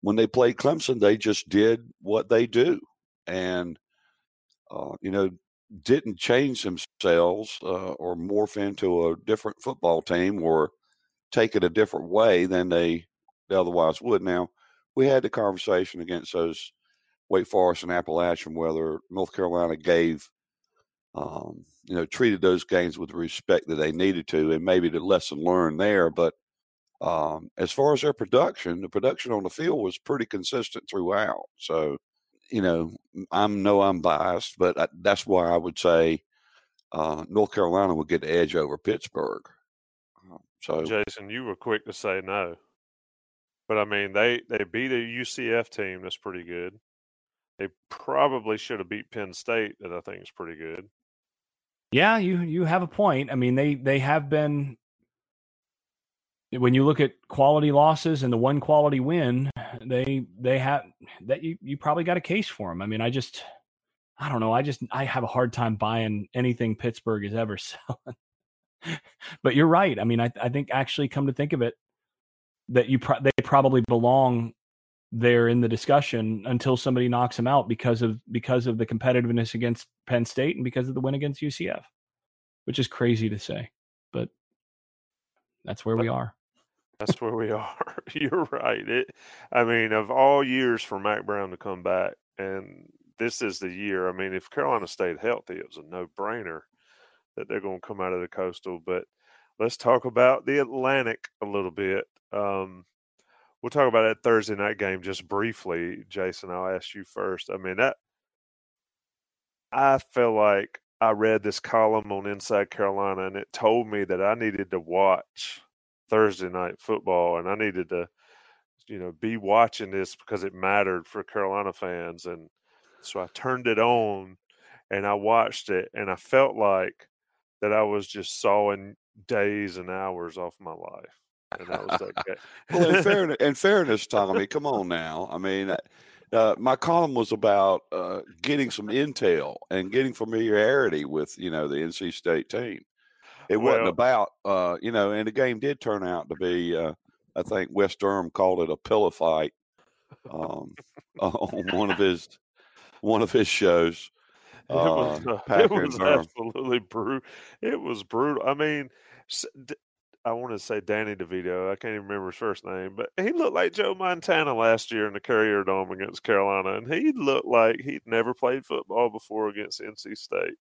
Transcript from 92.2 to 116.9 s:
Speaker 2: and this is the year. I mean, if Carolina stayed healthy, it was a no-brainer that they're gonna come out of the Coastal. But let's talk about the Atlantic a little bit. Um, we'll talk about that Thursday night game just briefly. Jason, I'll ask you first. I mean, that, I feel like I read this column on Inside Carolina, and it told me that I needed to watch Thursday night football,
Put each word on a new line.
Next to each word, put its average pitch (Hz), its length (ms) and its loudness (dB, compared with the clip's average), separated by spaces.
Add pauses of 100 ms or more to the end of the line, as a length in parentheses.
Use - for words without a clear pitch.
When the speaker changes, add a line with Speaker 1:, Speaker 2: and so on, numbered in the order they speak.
Speaker 2:
and 95 500 -10 (320)
this 113 220 -6
is 104 180 -4
the 95 100 -8
year. 95 380 -4
I 90 60 -4
mean, 95 200 -6
if 92 160 -10
Carolina 131 380 -2
stayed 87 320 -4
healthy, 107 360 -4
it 85 120 -14
was - 100 -20
a 76 120 -20
no-brainer 92 720 -10 (760)
that - 140 -10
they're 107 100 -6
gonna 95 200 -8
come 101 200 -12
out 92 140 -4
of 90 80 -4
the 90 60 -8
Coastal. 90 580 -8
But 90 180 -4 (560)
let's 117 180 -2
talk 123 280 2
about 127 400 4
the 139 160 2
Atlantic 131 680 -2 (140)
a 104 40 -4
little 101 260 -4
bit. 95 340 -2 (260)
Um, 95 540 -4 (760)
we'll 120 100 -8
talk 139 180 4
about 113 140 6
that 110 180 2
Thursday 110 340 4
night 104 220 -2
game 95 240 -2
just 95 260 -10
briefly. 95 800 -4
Jason, 92 440 -6
I'll 90 160 -6
ask 95 260 -6
you 101 100 -16
first. 95 480 -8
I 98 60 -6
mean, 92 200 -6
that, 131 200 0 (1700)
I 135 260 4
feel 120 380 2
like 104 460 2 (200)
I 113 100 6
read 110 300 2
this 101 180 -4
column 110 520 2
on 98 160 -6
Inside 101 420 -2
Carolina, 98 560 -2
and 95 120 -8
it - 140 -12
told 113 360 2
me 104 160 -2
that 90 180 -2
I 101 140 2
needed 101 340 -4
to 92 100 -2
watch 90 800 0 (480)
Thursday 98 400 2
night 90 300 -6
football, 87 580 0